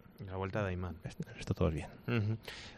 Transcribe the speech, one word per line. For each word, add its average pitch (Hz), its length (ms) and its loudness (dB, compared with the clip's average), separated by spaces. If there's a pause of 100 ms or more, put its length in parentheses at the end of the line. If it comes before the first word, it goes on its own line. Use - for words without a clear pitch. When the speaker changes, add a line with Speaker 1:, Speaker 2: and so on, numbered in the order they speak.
(200)
Speaker 1:
Y - 40 -10
la 95 120 -6
vuelta 98 280 0
de 95 60 2
Aimán. 90 340 -2
Speaker 2:
Est-, - 160 -8 (180)
está - 160 2
todo 85 160 6
bien. 76 160 0 (220)
Speaker 1:
Ujú. 113 280 4 (420)